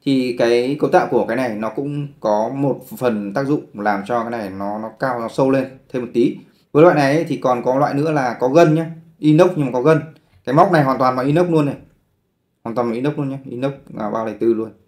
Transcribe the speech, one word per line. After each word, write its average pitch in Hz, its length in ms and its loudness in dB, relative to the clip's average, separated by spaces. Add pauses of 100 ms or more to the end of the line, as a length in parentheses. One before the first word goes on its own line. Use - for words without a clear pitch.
Thì 127 360 0
cái 123 400 2
cấu 139 100 0
tạo 180 220 2
của 110 140 2
cái 113 120 -4
này 123 180 -4
nó 110 140 -6
cũng 143 380 -6 (120)
có 107 360 0
một 139 260 -2 (160)
phần 104 360 -2
tác 139 100 -2
dụng 143 180 0 (120)
làm 101 320 -2
cho 117 160 -2
cái 117 100 -6
này 110 180 -8
nó, 101 300 -8
nó 110 100 -10 (100)
cao, 127 200 -4
nó 113 80 -6
sâu 135 220 0
lên 135 160 2 (280)
thêm 127 80 -4
một 117 120 -10
tí. 120 240 2 (340)
Với 147 120 6
loại 170 120 8
này 143 200 2
ấy, 165 120 0
thì 131 100 -4
còn 123 260 0
có 127 160 0
loại 143 140 0
nữa 151 180 -2
là 127 280 -2
có 127 100 0
gân 156 260 6
nhá, 165 160 -4 (280)
inox 156 360 6
nhưng 147 100 -2
mà 123 60 -4
có 123 100 -2
gân. 156 180 4 (460)
Cái 127 100 -2
móc 185 160 6
này 156 120 4
hoàn 131 140 0
toàn 127 180 2
bằng 127 100 -2
inox 170 240 2
luôn 156 160 2
này. 135 100 -6 (880)
Hoàn 113 120 -8
toàn 120 120 0
bằng 113 80 -4
inox 143 220 -4
luôn 139 120 -6
nhá, 135 160 -10
inox 135 260 -6 (220)
là 107 160 -8
ba 113 160 -4
lẻ 107 140 -8
tư 113 140 2
luôn. 107 180 -4 (160)